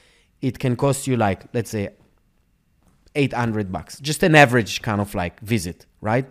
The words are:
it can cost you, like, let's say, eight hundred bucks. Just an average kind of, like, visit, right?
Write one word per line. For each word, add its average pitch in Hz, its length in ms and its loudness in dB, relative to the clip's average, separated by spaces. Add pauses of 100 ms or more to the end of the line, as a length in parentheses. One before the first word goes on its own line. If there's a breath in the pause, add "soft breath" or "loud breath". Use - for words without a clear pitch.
(420 soft breath)
it 131 160 -4
can 123 180 -2
cost 139 300 -2
you, 131 120 0
like, 101 260 0 (100)
let's 120 160 -4
say, 101 200 -4 (1200)
eight 139 200 0
hundred 110 400 -2
bucks. - 260 -12
Just 147 240 -6
an 170 120 6
average 123 460 4
kind 104 200 -2
of, 101 120 -6
like, 90 280 -6
visit, 98 440 -4 (140)
right? 120 320 -2